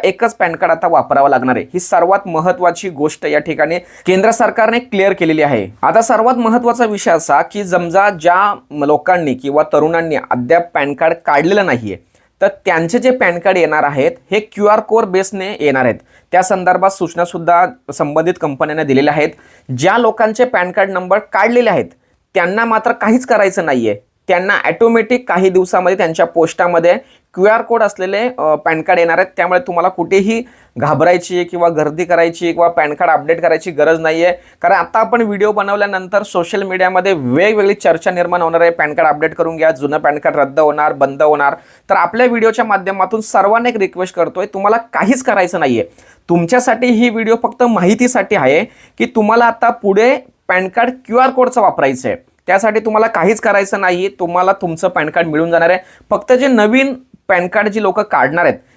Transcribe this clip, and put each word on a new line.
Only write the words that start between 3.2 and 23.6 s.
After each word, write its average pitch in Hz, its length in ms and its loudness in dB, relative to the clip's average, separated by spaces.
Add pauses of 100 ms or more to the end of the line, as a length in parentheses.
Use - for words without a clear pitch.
या 151 140 0
ठिकाणी 156 380 -2
केंद्र 190 540 0
सरकारने 220 480 0
क्लिअर 196 340 0
केलेली 160 280 0
आहे. 123 260 0 (140)
आता 165 200 2
सर्वात 226 340 2
महत्त्वाचा 240 500 0
विषय 208 260 -2
असा 156 300 2
की 202 240 -8
समजा 175 440 0
ज्या 185 500 0 (120)
लोकांनी 147 600 0
किंवा 143 300 0
तरुणांनी 160 520 0
अद्याप 131 480 0 (100)
पॅन 143 200 -2
कार्ड 165 200 0
काढलेलं 170 520 0
नाहीये, 110 320 -4 (440)
तर 196 60 2
त्यांचे 175 520 -2
जे 247 120 2
पॅन 190 280 0
कार्ड 185 180 2
येणार 156 260 2
आहेत, 143 280 0 (200)
हे 202 80 0
क्यूआर 214 400 0
कोड 220 260 0
बेसने 190 540 -4
येणार 135 260 0
आहेत. 110 100 0 (360)
त्या 180 100 4
संदर्भात 185 480 0
सूचनासुद्धा 175 800 0 (260)
संबंधित 160 480 -2
कंपन्यांना 151 420 -4
दिलेल्या 139 300 2
आहेत. 156 160 0 (480)
ज्या 185 200 2
लोकांचे 226 480 0
पॅन 185 260 -2
कार्ड 196 180 0
नंबर 185 300 -2
काढलेले 220 500 0
आहेत, 147 160 0 (500)
त्यांना 190 300 0
मात्र 220 260 0
काहीच 240 340 0
करायचं 196 400 0